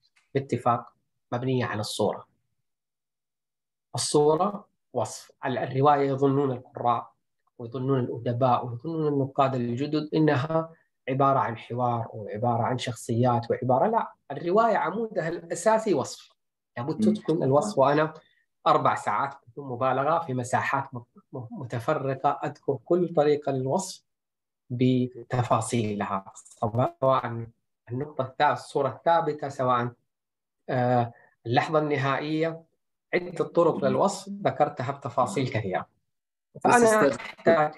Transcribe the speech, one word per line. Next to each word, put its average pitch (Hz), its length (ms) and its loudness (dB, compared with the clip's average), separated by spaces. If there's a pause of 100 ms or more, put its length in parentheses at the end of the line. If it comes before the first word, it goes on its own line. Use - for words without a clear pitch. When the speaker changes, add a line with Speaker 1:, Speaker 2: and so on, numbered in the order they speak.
(340)
Speaker 1:
باتفاق 127 600 -2 (380)
مبنية 123 340 -2
على 110 140 -6
الصورة. - 480 -4 (1700)
الصورة 156 720 2 (260)
وصف. - 380 -6 (140)
ال-، 131 120 -2
الرواية 139 520 4
يظنون 135 420 2
القراء 120 600 -4 (440)
ويظنون 127 420 -2
الأدباء 123 680 0
ويظنون 151 480 -4
النقاد 135 420 0
الجدد 135 580 -2
إنها 156 600 2 (360)
عبارة 135 300 4
عن 113 180 0
حوار 120 560 -2
وعبارة 113 500 -2
عن 120 140 0
شخصيات 120 760 0
وعبارة، 127 360 2
لا، 220 260 -2 (180)
الرواية 180 460 2
عمودها 175 520 -4
الأساسي 180 640 0
وصف. - 400 -4 (440)
لابد 147 300 0
Speaker 2:
مم. - 60 4
Speaker 1:
تتقن 160 300 -2
الوصف، 143 340 2
وأنا 147 360 4 (540)
أربع 139 280 4
ساعات 123 400 -4 (120)
بدون 143 200 -14
مبالغة 131 580 0
في 131 80 -6
مساحات 127 600 -2
مت-، 120 140 -12 (260)
م-، 123 180 -10
متفرقة 135 800 -2
أذكر 139 560 -4
كل 175 300 2
طريقة 147 360 2
للوصف 135 520 -2 (680)
بتفاصيلها، 120 1600 0 (680)
سواء 123 480 0 (440)
النقطة 135 320 -6
الثا-، 143 280 0
الصورة 131 380 -2
الثابتة، 156 600 0
سواء، 123 420 0 (800)
آه، 123 440 2 (320)
اللحظة 143 340 0
النهائية. 151 840 -2 (500)
عدة 180 320 -2
طرق 170 300 2
Speaker 2:
مم. 143 100 -2
Speaker 1:
للوصف 139 440 0
ذكرتها 139 600 -2
بتفاصيل 127 560 -2
كثيرة. 104 400 -4 (680)
Speaker 2:
بس - 60 -20
Speaker 1:
فأنا - 140 4
Speaker 2:
أستاذ، 220 440 6
Speaker 1:
أحتاج 156 580 2